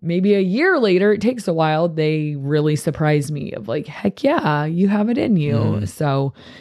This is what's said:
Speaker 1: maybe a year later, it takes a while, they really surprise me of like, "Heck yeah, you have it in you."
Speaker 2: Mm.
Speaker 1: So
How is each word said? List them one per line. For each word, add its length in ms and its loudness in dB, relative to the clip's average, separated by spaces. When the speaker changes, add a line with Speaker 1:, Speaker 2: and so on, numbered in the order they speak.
Speaker 1:
maybe 340 2
a 60 2
year 400 2
later, 320 4
it 80 0
takes 260 -2
a 80 0
while, 340 2
they 520 -2
really 340 0
surprise 560 0
me 220 -6
of 160 -10
like, 180 -4
"Heck 380 -6
yeah, 400 0
you 240 0
have 220 0
it 80 0
in 180 0
you." 180 0
Speaker 2:
Mm. 340 0
Speaker 1:
So 440 -2